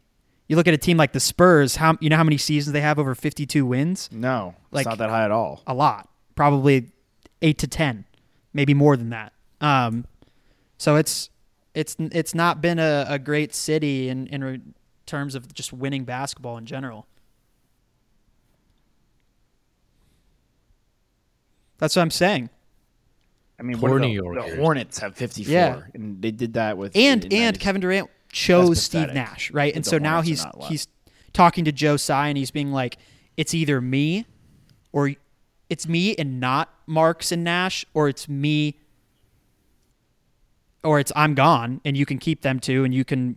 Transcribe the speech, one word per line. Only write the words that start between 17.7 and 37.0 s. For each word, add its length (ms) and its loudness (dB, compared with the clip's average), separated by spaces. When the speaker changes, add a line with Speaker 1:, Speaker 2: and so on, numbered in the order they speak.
Speaker 1:
That's 180 0
what 60 4
I'm 80 0
saying. 400 0
Speaker 2:
I 40 -16
mean, 160 -6
Speaker 3:
Poor 120 2
Speaker 2:
what 120 4
do 60 0
Speaker 3:
New 0 -
Speaker 2:
the, 140 -2
Speaker 3:
Yorkers. 300 -6
Speaker 2:
the 100 -8
Hornets 380 0
have 160 -10
fifty-four, 360 -6
Speaker 1:
Yeah. 300 2
Speaker 2:
and 280 -12
they 80 -2
did 240 -6
that 240 -2
with 180 -6
Speaker 1:
And, 280 4
Speaker 2:
in 80 -4
Speaker 1:
and 100 2
Speaker 2:
nineties. 200 -2
Speaker 1:
Kevin 180 -2
Durant 300 -2
chose 380 4
Speaker 2:
That's 140 2
Speaker 1:
Steve 260 -2
Speaker 2:
pathetic. 60 -10
Speaker 1:
Nash, 360 -8
right? 240 0
And 100 -4
Speaker 2:
The 60 -4
Speaker 1:
so 80 2
now 240 0
Speaker 2:
Hornets 40 -2
are 40 0
Speaker 1:
he's, 140 -4
Speaker 2:
not 100 -14
allowed. 140 -14
Speaker 1:
he's 200 -6
talking 340 6
to 60 2
Joe 240 2
Tsai, 320 0
and 100 -2
he's 120 -4
being 220 -6
like, 240 -4
"It's 180 -4
either 260 0
me, 460 0
or 200 0
it's 180 -6
me 300 2
and 240 -4
not 300 0
Marks 460 0